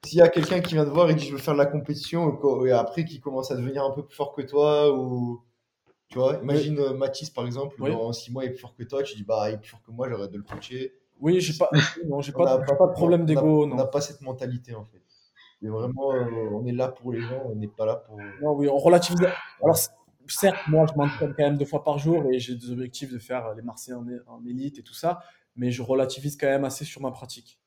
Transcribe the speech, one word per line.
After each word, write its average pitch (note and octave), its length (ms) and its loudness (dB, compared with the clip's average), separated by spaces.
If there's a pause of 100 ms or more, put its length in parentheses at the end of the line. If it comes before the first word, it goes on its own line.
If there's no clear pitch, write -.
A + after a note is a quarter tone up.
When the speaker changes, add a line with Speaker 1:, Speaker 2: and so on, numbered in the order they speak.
Speaker 1:
s'il D#3+ 140 0
y - 20 12
a E3 80 12
quelqu'un F3 320 0
qui E3+ 140 -4
vient D3+ 100 4
te C#3+ 40 -4
voir E3 200 6
et D#3 60 6
dit, « C#3 120 -2
Je C#3+ 60 -8
veux C3+ 40 -8
faire D3+ 160 -2
de C#3+ 60 2
la C#3+ 60 6
compétition », D3+ 680 -2
et - 60 -6
co-, B2+ 260 2
et B2+ 60 4
après A#2 320 2
qui C#3+ 160 -10
commence C3 320 -6
à B2+ 60 -4
devenir C3+ 260 -4
un C3+ 80 0
peu C#3+ 140 -8
plus - 100 -20
fort C#3+ 180 -4
que C#3+ 80 -8
toi, D3 560 4
ou, B2 440 -4 (680)
tu - 100 -10
vois, C3 200 2
Speaker 2:
Oui. - 60 -10
Speaker 1:
imagine, D3 360 0
euh, C3+ 140 0
Mathis, C3+ 360 -6
par A#2+ 160 -6
exemple, C3+ 360 -8
Speaker 2:
Oui. C#3 100 -2
Speaker 1:
dans A#2 220 -4
six A#2+ 180 -12
mois, C3 140 -6
il - 20 -6
est - 40 -6
plus B2+ 100 -12
fort A#2+ 120 -20
que A#2+ 100 -14
toi, C#3 200 -4
tu G#2+ 140 -10
dis, « G#2 100 -10
Bah, G#2+ 220 0
il G#2+ 60 -6
est - 20 -12
plus G#2 100 -16
fort - 180 -20
que A2+ 60 -20
moi, B2 180 -6
j'aurais G2+ 200 -6
dû - 80 -14
le G3+ 60 -12
coacher. » - 500 -10 (260)
Speaker 2:
Oui, F3 220 2
j'ai D#3 160 -4
pas, E3+ 120 2 (380)
non, C#3 140 -4
j'ai C#3+ 120 -8
Speaker 1:
On - 40 -8
Speaker 2:
pas, E3+ 80 4 (120)
Speaker 1:
n'a - 80 0
Speaker 2:
j'ai C#3 60 0
Speaker 1:
pas, C#3+ 60 4
Speaker 2:
pas F3 100 10
de F3+ 60 0
problème E3+ 300 4
Speaker 1:
on - 20 2
n'a, D#3 100 4
Speaker 2:
d'ego, D3+ 300 6
Speaker 1:
on - 20 -4
Speaker 2:
non. C3 80 -4
Speaker 1:
n'a C3+ 100 2
pas C#3 140 -2
cette - 220 -8
mentalité, B2 520 -8
en G#2+ 120 -14
fait. F#2+ 160 -20 (580)
C'est G#2+ 100 -8
vraiment, B2+ 440 -2
euh, A#2 400 -2
on A#2+ 140 -6
est B2 40 -4
là B2+ 160 0
pour B2 240 -8
les A#2 80 -4
gens, B2 280 -8
on A2 80 -6
n'est G#2+ 120 -6
pas A2 200 -4
là A2+ 80 0
pour G#2+ 240 -14 (240)
Speaker 2:
Non, D3+ 100 2
oui, C#3+ 160 0
on C#3 80 2
relativise. E3+ 460 6
Alors, F3+ 100 2 (300)
Speaker 1:
Ouais. D#3 100 8
Speaker 2:
c-, - 160 0 (380)
certes, - 400 2
moi, D#3 200 6
je D3+ 80 -4
m'entraîne C#3+ 400 0
quand D3+ 80 2
même C#3+ 140 2
deux C#3+ 80 0
fois C#3+ 180 -4
par D3 140 0
jour D#3 340 2
et C3 60 2
j'ai B2 160 -6
des A#2+ 160 -10
objectifs B2 420 -8
de B2 60 -10
faire, B2 300 -8
euh, G#2+ 80 -8
les A2+ 80 -16
Marseillais A#2+ 340 -12
en A#2+ 100 -10
é-, B2 200 -10
en A#2 180 -20
élite C3+ 320 -8
et A#2 60 -20
tout - 100 -20
ça, F3 260 -4 (360)
mais B2 160 -2
je B2 100 -6
relativise C3 560 -2
quand D3 80 -4
même C#3 180 2
assez C3+ 220 -8
sur - 160 -16
ma C3 80 -6
pratique. - 580 -18